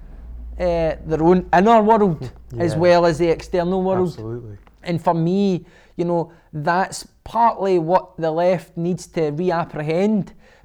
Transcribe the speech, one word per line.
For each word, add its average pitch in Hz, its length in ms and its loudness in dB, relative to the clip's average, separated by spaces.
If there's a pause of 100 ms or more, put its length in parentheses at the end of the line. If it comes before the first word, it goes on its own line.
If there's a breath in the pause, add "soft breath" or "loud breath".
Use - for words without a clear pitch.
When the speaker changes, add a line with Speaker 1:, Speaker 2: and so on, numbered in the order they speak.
(600 soft breath)
Speaker 1:
uh, 170 360 -2 (100)
their 156 180 -2
own 180 340 4
inner 220 240 6
world 202 500 2 (120)
Speaker 2:
<laughs> - 160 -12
Speaker 1:
as 165 140 0
Speaker 2:
Yeah. 151 60 -2
Speaker 1:
well 175 260 6
as 170 120 2
the 170 120 0
external 175 520 -2
world. 185 280 0
Speaker 2:
Absolutely. 110 480 -12 (260)
Speaker 1:
And 170 180 -4
for 175 120 2
me, 180 520 0 (300 loud breath)
you 175 100 -4
know, 170 260 -2 (220 loud breath)
that's 170 520 -4 (180)
partly 196 560 0
what 170 380 -2
the 160 140 -2
left 175 460 -2
needs 170 300 -4
to 160 240 -2
reapprehend, 165 1040 -2 (320 soft breath)